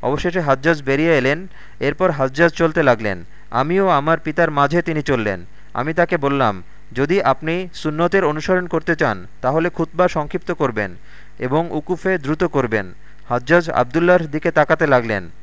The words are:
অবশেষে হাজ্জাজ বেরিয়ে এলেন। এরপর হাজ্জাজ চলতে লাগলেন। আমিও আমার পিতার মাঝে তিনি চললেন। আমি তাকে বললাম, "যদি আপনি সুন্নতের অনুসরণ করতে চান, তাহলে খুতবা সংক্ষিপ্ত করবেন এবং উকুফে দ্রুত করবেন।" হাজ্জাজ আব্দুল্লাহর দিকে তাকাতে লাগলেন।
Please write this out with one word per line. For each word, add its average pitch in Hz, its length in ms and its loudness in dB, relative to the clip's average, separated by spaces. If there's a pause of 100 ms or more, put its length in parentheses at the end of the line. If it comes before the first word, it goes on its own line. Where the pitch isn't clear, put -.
অবশেষে 160 380 0
হাজ্জাজ 143 420 2
বেরিয়ে 143 360 2
এলেন। 147 280 0 (340)
এরপর 160 300 0
হাজ্জাজ 143 400 2
চলতে 165 320 0
লাগলেন। 107 420 2 (260)
আমিও 175 380 2
আমার 156 300 2
পিতার 160 320 0
মাঝে 147 320 2
তিনি 156 200 -2
চললেন। 107 420 0 (300)
আমি 147 200 -2
তাকে 170 220 2
বললাম, 135 460 2 (300)
"যদি 160 300 2
আপনি 165 520 0
সুন্নতের 170 500 0
অনুসরণ 175 420 0
করতে 165 300 -2
চান, 107 300 -2 (140)
তাহলে 160 300 0
খুতবা 165 380 0
সংক্ষিপ্ত 165 420 -4
করবেন 107 460 -2 (420)
এবং 147 320 0
উকুফে 180 480 -2
দ্রুত 151 260 -2
করবেন।" 110 500 0 (340)
হাজ্জাজ 147 420 2
আব্দুল্লাহর 170 520 4
দিকে 156 280 -2
তাকাতে 156 360 2
লাগলেন। 110 440 2 (120)